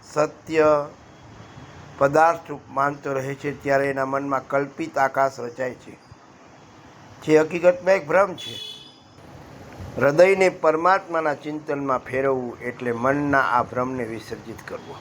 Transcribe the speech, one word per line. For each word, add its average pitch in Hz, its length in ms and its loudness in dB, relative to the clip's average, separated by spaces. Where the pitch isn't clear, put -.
સત્ય, 151 720 0
પદાર્થ 151 600 2
માનતો 139 440 -2
રહે 135 220 -6
છે, 143 280 -8
ત્યારે 139 260 2
એના 135 160 -2
મનમાં 139 420 -4
કલ્પિત 156 500 -4
આકાશ 135 420 0
રચાય 120 340 -8
છે, - 240 -20
જે 156 140 6
હકીકતમાં 175 540 2
એક 165 140 -2
ભ્રમ 185 260 2
છે. 117 260 -14
હૃદયને 180 520 6
પરમાત્માના 165 840 0
ચિંતનમાં 143 680 -4
ફેરવવું 127 600 -4
એટલે 123 320 -8
મનના 139 500 0
આ 120 220 0
ભ્રમને 127 400 -6
વિસર્જિત 110 640 -12
કરવો. 92 340 -14